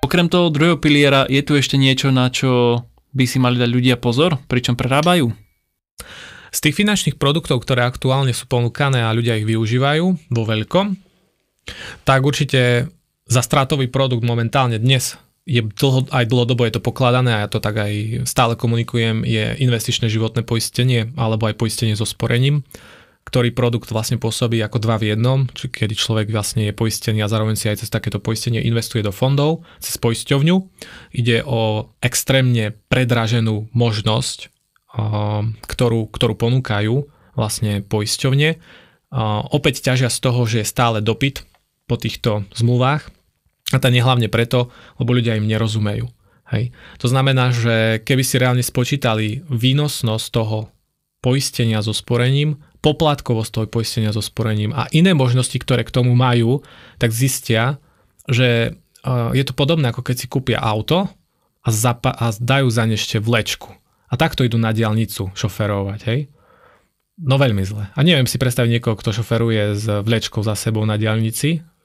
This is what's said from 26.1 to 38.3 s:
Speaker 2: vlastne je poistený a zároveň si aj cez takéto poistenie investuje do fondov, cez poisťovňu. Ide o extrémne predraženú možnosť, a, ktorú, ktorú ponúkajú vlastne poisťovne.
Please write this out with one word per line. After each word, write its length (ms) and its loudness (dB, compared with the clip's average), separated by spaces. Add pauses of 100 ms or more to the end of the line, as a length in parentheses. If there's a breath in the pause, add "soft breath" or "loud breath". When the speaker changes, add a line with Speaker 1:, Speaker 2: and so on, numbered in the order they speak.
Speaker 2:
vlastne 400 -2
je 20 -6
poistený 460 -2
a 80 0
zároveň 320 0
si 80 -2
aj 160 -2
cez 80 -10
takéto 320 -4
poistenie 400 -2
investuje 400 -2
do 80 -2
fondov, 560 0 (160 loud breath)
cez 160 -8
poisťovňu. 560 2 (560 loud breath)
Ide 320 0
o 560 -2
extrémne 720 0 (160)
predraženú 880 0
možnosť, 720 -2 (480)
a, 480 -2
ktorú, 640 -2
ktorú 320 -2
ponúkajú 560 0 (400 soft breath)
vlastne 480 -2
poisťovne. 640 0 (600 soft breath)